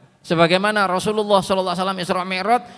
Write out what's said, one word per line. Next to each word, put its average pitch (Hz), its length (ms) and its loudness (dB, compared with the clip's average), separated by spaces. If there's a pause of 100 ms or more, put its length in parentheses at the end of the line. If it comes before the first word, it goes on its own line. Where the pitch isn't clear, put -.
(240)
Sebagaimana 185 640 2
Rasulullah 202 560 0
sallallahu 185 320 -2
alaihi 185 80 -4
wasallam 190 160 -4
Isra 180 240 -2
Mi'raj 190 380 0 (160)